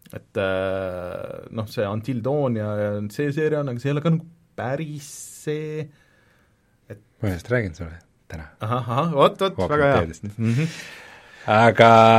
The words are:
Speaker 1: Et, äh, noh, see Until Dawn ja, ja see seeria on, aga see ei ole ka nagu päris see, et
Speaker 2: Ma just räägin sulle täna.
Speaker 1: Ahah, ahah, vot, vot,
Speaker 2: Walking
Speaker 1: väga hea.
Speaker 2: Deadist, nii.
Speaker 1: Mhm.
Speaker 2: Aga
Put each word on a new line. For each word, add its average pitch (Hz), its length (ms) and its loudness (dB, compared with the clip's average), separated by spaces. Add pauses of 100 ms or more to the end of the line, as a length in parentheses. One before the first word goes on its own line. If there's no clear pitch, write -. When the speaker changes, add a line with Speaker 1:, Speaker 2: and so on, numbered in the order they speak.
Speaker 1:
Et, - 280 -20
äh, 95 1120 -6
noh, 110 180 -8
see - 200 -4
Until 110 320 -6
Dawn 131 400 -2
ja, 107 140 -4
ja 104 140 -2 (180)
see 147 260 -4
seeria 156 300 -2
on, 139 100 -6
aga 120 80 -8
see 139 80 -6
ei 143 80 0
ole 147 80 -2
ka 165 80 2
nagu 160 140 -2 (300)
päris 143 520 -8 (300)
see, 151 480 -8 (1040)
et 107 100 -18 (200)
Speaker 2:
Ma 104 120 -2
just 85 160 -10
räägin 117 260 -2
sulle 82 220 -14 (340)
täna. 78 280 -14
Speaker 1:
Ahah, 120 340 -6
ahah, 156 240 -2
vot, 160 240 2
vot, 190 160 -2
Speaker 2:
Walking 180 160 -2
Speaker 1:
väga 147 160 2
hea. 131 140 2
Speaker 2:
Deadist, 82 260 -8
nii. 104 80 -12
Speaker 1:
Mhm. 117 380 -2 (680)
Speaker 2:
Aga 113 460 6 (320)